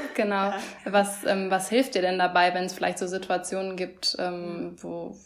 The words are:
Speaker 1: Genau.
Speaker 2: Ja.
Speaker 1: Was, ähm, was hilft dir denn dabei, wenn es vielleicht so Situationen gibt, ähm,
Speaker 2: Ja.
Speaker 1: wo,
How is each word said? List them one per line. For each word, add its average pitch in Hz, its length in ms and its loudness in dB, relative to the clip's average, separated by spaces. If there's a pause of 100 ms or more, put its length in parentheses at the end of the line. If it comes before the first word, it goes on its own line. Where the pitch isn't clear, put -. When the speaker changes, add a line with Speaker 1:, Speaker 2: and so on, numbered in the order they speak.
(140)
Speaker 1:
Genau. 202 360 2
Speaker 2:
Ja. 196 80 -4 (260)
Speaker 1:
Was, 202 400 2
ähm, 190 260 2
was 190 200 0
hilft 262 240 4
dir 185 80 2
denn 185 160 2
dabei, 180 340 4
wenn 180 120 0
es 185 100 -6
vielleicht 180 240 -2
so 185 80 -2
Situationen 190 720 -4
gibt, - 400 -4
ähm, 175 580 -6
Speaker 2:
Ja. - 60 -20
Speaker 1:
wo, 170 440 -8